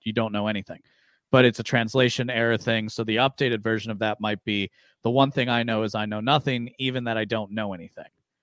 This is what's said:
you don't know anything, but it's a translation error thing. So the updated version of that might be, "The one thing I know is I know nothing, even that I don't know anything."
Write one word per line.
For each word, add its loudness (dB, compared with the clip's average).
you -4
don't -2
know -2
anything, -6
but 8
it's 4
a -8
translation 0
error 2
thing. -2
So -6
the 0
updated 2
version 0
of -8
that -2
might -2
be, -2
"The 0
one 4
thing 0
I 0
know 0
is -4
I -4
know -6
nothing, 0
even -4
that -2
I 0
don't -4
know -4
anything." -14